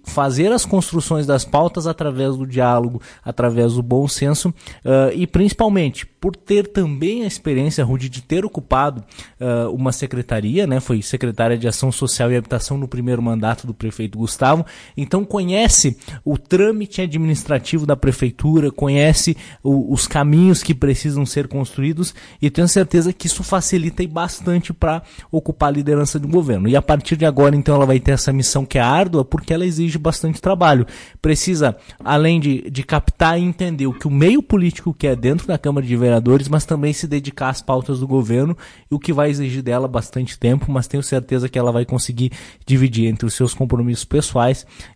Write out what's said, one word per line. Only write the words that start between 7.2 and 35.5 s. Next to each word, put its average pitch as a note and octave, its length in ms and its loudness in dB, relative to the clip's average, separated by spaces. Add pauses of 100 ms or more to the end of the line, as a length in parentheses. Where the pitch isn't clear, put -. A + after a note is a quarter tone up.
a - 20 -4
experiência, D3 560 -2
Rude, B2+ 280 -2
de B2+ 100 -14
ter F#3 240 -2
ocupado, C#3 580 -2 (380)
eh, A#2+ 320 -2
uma C3 180 -2
secretaria, B2 760 -2
né? C3 120 0
Foi A#2+ 220 -2
secretária A#2 560 -2
de A#2 100 -4
Ação B2+ 240 0
Social B2 400 -2
e B2 60 2
Habitação A#2+ 400 -4
no C#3 100 -4
primeiro B2 360 -4
mandato A2+ 440 -2
do A2+ 60 -8
prefeito G#2+ 460 -8
Gustavo, C3+ 480 0 (280)
então F3+ 300 -2
conhece F#3+ 720 0 (260)
o D3 140 -2
trâmite G#3 640 0
administrativo D#3 840 -2
da C#3+ 100 2
prefeitura, C#3 720 0
conhece C#3+ 680 2 (240)
o, C#3 280 2
os C3+ 160 0
caminhos D#3 560 4
que D#3+ 120 0
precisam C#3 500 0
ser C3 240 -4
construídos C#3 680 -4 (280)
E D3 80 2
tenho F3 160 2
certeza F3 460 2
que - 160 -6
isso - 160 -6
facilita F#3 580 -2
e F#3 60 -2
bastante F3 640 -4
pra E3 300 -2 (280)
ocupar D#3 380 -2
a C#3+ 40 0
liderança D3 460 0
do C#3+ 80 -4
governo. C3+ 420 2
E B2 60 4
a C#3 80 4
partir D3+ 340 0
de D#3 80 0
agora, C#3+ 300 4
então, D3 220 2
ela C#3 100 4
vai C3 140 4
ter C#3 100 2
essa C3+ 220 0
missão C3+ 340 0
que - 120 -2
é - 20 4
árdua, D3+ 440 2
porque D#3 300 -4
ela E3+ 100 0
exige E3 320 -2
bastante D#3+ 460 -2
trabalho. E3+ 420 4 (380)
Precisa, D3+ 540 0 (280)
além D#3 360 4
de, C#3 280 -2
de C3+ 140 -6
captar E3 560 0
e F3 60 0
entender E3+ 420 -2
o B2+ 60 -2
que - 160 -6
o - 20 0
meio E3+ 320 4
político F3 500 0
quer C3+ 220 -2
dentro B2 320 0
da E3 100 -2